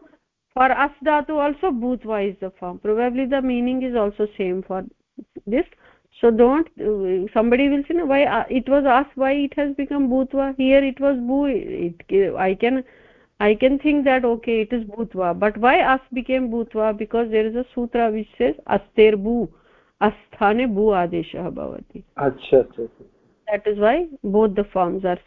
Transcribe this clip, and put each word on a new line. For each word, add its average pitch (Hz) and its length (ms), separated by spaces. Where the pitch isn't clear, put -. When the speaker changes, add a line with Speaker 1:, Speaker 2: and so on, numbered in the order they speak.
Speaker 1:
For 262 180
as 285 200
dhatu 302 280
also 294 400
bhutva 220 580
is 190 100
the 190 120
form. 180 280
Probably 240 460
the 269 160
meaning 254 420
is 247 120
also 208 320
same 185 260
for 185 200
this. 247 180
So 233 100
don't, 247 380
uh, 190 680
somebody 240 360
will 285 140
say, 320 100
"No, 339 120
why, 277 200
uh, 226 240
it 254 200
was 277 160
as, 269 200
why 269 160
it 285 260
has 285 180
become 285 340
bhutva? 262 480
Here 269 260
it 269 160
was 277 180
bhu." 262 320
It, 175 840
I 190 200
can, 254 280
I 208 160
can 262 240
think 294 260
that, 262 200
okay, 233 360
it 214 120
is 233 100
bhutva. 185 560
But 208 180
why 254 220
as 262 200
became 254 380
bhutva? 220 460
Because 226 340
there 220 160
is 220 80
a 254 100
sutra 240 360
which 214 160
says, - 180
"Aster 214 500
bhu, 214 300
asthane 214 720
bhu 214 180
adeshah 175 580
bhavati." - 520
Speaker 2:
Acha, 135 460
acha, - 240
acha. - 180
Speaker 1:
That 208 200
is 208 120
why 277 280
both 208 300
the 202 180
forms 185 320
are 180 220